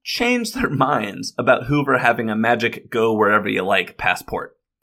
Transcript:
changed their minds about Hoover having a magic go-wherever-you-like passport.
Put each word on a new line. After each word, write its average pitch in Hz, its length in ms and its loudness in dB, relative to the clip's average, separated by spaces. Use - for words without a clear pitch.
changed 240 500 -2
their - 160 -2
minds 135 680 -2
about 123 300 2
Hoover 135 320 2
having 120 300 0
a 107 60 -2
magic 113 540 0
go-wherever-you-like 104 1080 2
passport. - 600 -4